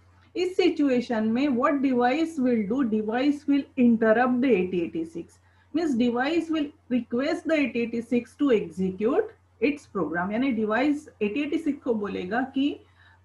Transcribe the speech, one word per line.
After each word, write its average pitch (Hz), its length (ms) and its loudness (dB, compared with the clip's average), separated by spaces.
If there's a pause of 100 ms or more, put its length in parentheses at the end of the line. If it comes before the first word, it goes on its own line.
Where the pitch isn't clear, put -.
(360)
इस 370 220 -4
situation 247 720 2
में 262 160 2
what 285 340 2
device 262 640 2
will 240 260 2
do? 247 80 0 (140)
Device 233 580 0
will 277 160 2 (140)
interrupt 240 640 4
the 262 100 4
eighty 185 300 0
eighty 160 220 -6
six, - 300 -14 (380)
means 311 260 0
device 262 540 0
will 302 160 -2 (240)
request 269 580 -4
the 311 60 2
eighty 240 260 -2
eighty 233 180 -6
six 240 380 -2
to 285 160 2
execute 190 720 -2 (340)
its 285 240 -2 (100)
program, 175 360 -4
यानी 254 200 -2
device 226 560 0 (140)
एटी 208 200 -2
एटी 302 160 -4
सिक्स - 260 -4
को 247 100 -2
बोलेगा 196 480 -4 (140)
कि 269 100 0 (600)